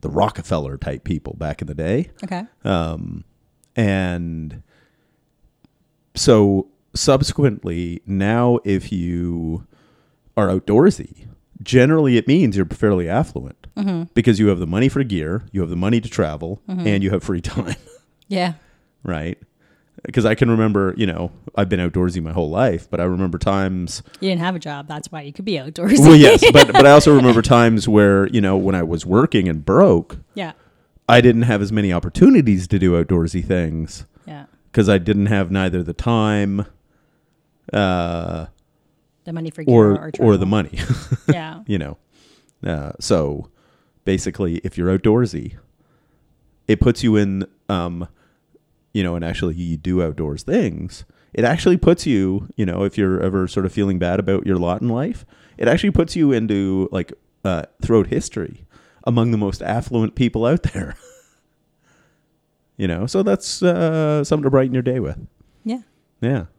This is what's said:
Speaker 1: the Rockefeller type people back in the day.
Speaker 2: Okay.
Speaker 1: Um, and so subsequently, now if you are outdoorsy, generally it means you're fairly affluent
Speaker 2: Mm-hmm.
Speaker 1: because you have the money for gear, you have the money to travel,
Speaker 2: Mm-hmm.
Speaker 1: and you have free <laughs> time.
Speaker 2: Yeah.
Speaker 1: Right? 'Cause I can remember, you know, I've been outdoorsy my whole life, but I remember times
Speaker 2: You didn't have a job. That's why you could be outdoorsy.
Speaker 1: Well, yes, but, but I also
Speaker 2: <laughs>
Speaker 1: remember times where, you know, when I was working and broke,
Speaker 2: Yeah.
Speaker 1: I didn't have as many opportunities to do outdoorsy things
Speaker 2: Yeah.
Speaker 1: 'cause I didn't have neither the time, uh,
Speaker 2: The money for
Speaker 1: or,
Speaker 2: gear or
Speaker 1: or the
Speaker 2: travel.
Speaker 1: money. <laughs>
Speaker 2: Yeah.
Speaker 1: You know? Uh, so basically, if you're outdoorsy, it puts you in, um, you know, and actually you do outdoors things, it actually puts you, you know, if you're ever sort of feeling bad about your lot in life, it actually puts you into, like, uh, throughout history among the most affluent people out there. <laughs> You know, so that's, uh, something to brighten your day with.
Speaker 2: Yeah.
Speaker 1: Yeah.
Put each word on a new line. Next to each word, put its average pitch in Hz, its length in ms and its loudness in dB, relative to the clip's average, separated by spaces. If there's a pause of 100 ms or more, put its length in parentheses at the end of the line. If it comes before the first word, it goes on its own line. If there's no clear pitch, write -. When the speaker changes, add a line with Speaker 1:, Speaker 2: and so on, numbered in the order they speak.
Speaker 1:
the 78 80 -8
Rockefeller 80 640 -4
type 67 280 -10
people - 340 -8
back 76 240 -8
in 82 60 -12
the 71 80 -10
day. 95 340 -4 (140)
Speaker 2:
Okay. 185 220 -10 (200)
Speaker 1:
Um, 82 580 -6 (520)
and 87 880 -4 (1500)
so 101 520 4 (280)
subsequently, 104 1080 -2
now 113 580 0
if 98 280 -2
you 85 760 -6 (680)
are 104 120 0
outdoorsy, 104 800 0 (340)
generally 131 560 2
it 110 100 0
means 135 300 2
you're 95 80 0
fairly 92 420 -2
affluent 82 480 -4 (220)
Speaker 2:
Mm-hmm. 190 280 -4 (100)
Speaker 1:
because 110 240 2
you 107 80 4
have 98 100 2
the 90 80 -6
money 101 240 0
for 139 140 -4
gear, 92 480 -4
you 98 100 -6
have 82 80 -4
the 87 60 -6
money 104 260 -2
to 107 80 -12
travel, 82 580 -6
Speaker 2:
Mm-hmm. 180 200 -6
Speaker 1:
and 101 160 0
you 95 80 -2
have 95 120 -4
free 90 180 -4
<laughs> - 0 -
time. - 340 -8 (520)
Speaker 2:
Yeah. 180 260 -4 (500)
Speaker 1:
Right? 85 340 -8 (760)
'Cause 117 120 0
I 110 100 2
can 120 140 0
remember, 107 480 2
you 110 100 0
know, 85 240 -6 (240)
I've 98 140 -2
been 90 100 0
outdoorsy 90 420 -2
my 80 100 -8
whole 82 180 -2
life, 98 400 -2
but 85 100 -6
I 87 40 -2
remember 90 340 -4
times 95 640 -4 (200)
Speaker 2:
You 190 80 -4
didn't 175 120 -4
have 180 140 -6
a 170 40 -8
job. 147 280 -14
That's 151 240 -14
why 156 120 -14
you 143 100 -18
could 196 120 -16
be 208 80 -6
outdoorsy. 170 460 0
Speaker 1:
Well, 156 160 12
yes, 151 360 10
but, 143 200 6
but 143 140 8
I 143 60 10
also 147 240 8
Speaker 2:
<laughs> - 0 -
Speaker 1:
remember 123 260 6
times 117 480 4
where, 98 380 4
you 113 140 0
know, 98 160 2
when 95 180 0
I 90 80 0
was 82 220 -6
working 98 440 2
and 78 160 -4
broke, 107 520 2 (160)
Speaker 2:
Yeah. 185 200 -12 (560)
Speaker 1:
I 120 120 6
didn't 117 220 4
have 113 180 0
as 101 100 -4
many 101 220 0
opportunities 104 720 4
to 101 120 0
do 87 140 2
outdoorsy 85 520 0
things 80 600 -4 (200)
Speaker 2:
Yeah. 147 200 -18 (260)
Speaker 1:
'cause 107 180 2
I 101 100 4
didn't 101 280 0
have 98 240 -2
neither 92 320 -2
the 82 100 -8
time, 104 720 -2 (1080)
uh, 87 720 -4 (800)
Speaker 2:
The 170 80 -12
money 165 160 -10
for 156 180 -16
Speaker 1:
or, 110 260 6
Speaker 2:
gear 98 100 -2
or - 20 -14
Speaker 1:
or 117 320 2
the 92 80 0
Speaker 2:
travel. - 20 -
Speaker 1:
money. 98 320 -2 (240)
<laughs> - 240 -6
Speaker 2:
Yeah. 160 400 -4
Speaker 1:
You 104 120 -2
know? 73 180 -10 (680)
Uh, 76 340 -6
so 73 500 -2 (560)
basically, 92 580 -4
if - 140 -10
you're 90 180 0
outdoorsy, 110 600 0 (1120)
it 107 120 0
puts 120 240 2
you 113 140 2
in, 98 280 -2 (220)
um, 87 400 -6 (840)
you 101 100 -2
know, 87 120 -4
and 85 100 -6
actually 87 280 -6
you 82 240 -6
do 90 240 -4
outdoors 78 420 -6
things, 98 600 -6 (300)
it 113 100 -2
actually 170 340 2
puts 175 300 2
you, 95 480 -2
you 104 100 -2
know, 90 180 -4
if 98 140 -4
you're 92 240 0
ever 92 260 -2
sort 95 180 -4
of 90 80 -4
feeling 98 260 -2
bad 87 200 -2
about 98 280 -2
your 95 100 2
lot 87 240 -2
in 123 80 -4
life, 135 360 -6 (320)
it - 100 -2
actually 170 240 0
puts 170 240 0
you 151 160 2
into, 98 600 0
like, 92 220 -6 (300)
uh, 87 200 -4 (180)
throughout 110 260 2
history - 580 -8 (380)
among 120 280 2
the 110 60 0
most 101 240 -4
affluent 110 540 -4
people 117 300 0
out 151 180 0
there. 92 380 -6
<laughs> - 40 -20 (1700)
You 98 80 -2
know, 90 200 -4
so 196 160 -2
that's, - 400 -4
uh, 160 600 0
something 151 200 -2
to 135 80 0
brighten 135 220 2
your 127 100 -2
day 127 160 -2
with. 76 180 -6 (460)
Speaker 2:
Yeah. 233 180 -6 (400)
Speaker 1:
Yeah. 117 240 -4 (140)